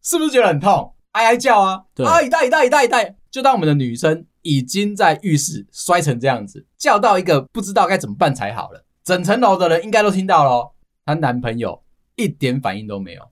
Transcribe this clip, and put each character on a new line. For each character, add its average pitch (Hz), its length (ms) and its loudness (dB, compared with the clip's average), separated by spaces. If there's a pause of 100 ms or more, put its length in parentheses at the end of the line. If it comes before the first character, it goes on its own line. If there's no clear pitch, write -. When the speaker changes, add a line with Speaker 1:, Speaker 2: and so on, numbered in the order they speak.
Speaker 1:
是 339 160 -4
不 311 60 -2
是 302 60 -2
觉 254 100 2
得 208 80 4
很 151 100 0
痛？ 175 360 0 (180)
哀 226 140 2
哀 240 100 4
叫 240 240 4
啊， 190 240 0 (100)
Speaker 2:
对。 - 120 -4
Speaker 1:
“啊， 330 140 4
一 269 80 -2
带， 311 180 0
一 247 40 0
带， 302 160 4
一 247 40 0
带， 285 140 4
一 233 40 0
带。” 196 280 -2 (140)
就 262 120 -8
当 262 120 4
我 220 40 0
们 156 100 0
的 147 60 2
女 127 200 -2
生 160 300 -2 (180)
已 143 200 0
经 202 340 -4
在 170 260 2
浴 165 140 0
室 - 340 -6
摔 175 300 0
成 143 180 -2
这 123 80 -4
样 117 200 -2
子， - 200 -20 (100)
叫 233 220 0
到 202 200 2
一 180 40 -2
个 156 180 2
不 226 200 -12
知 196 120 -10
道 190 140 2
该 185 100 0
怎 - 120 -6
么 - 80 -10
办 151 180 0
才 104 180 -8
好 - 180 -10
了。 - 140 -20 (200)
整 180 180 0
层 208 180 0
楼 202 160 4
的 180 120 0
人 165 160 0
应 214 60 -10
该 214 120 2
都 208 80 2
听 190 160 -2
到 165 180 4
咯。 123 300 0 (300)
她 151 100 -2
男 127 260 -2
朋 117 180 -6
友 98 240 -8 (340)
一 220 100 -4
点 131 340 -4
反 101 180 -6
应 110 80 -12
都 101 120 -8
没 87 160 -10
有 - 180 -20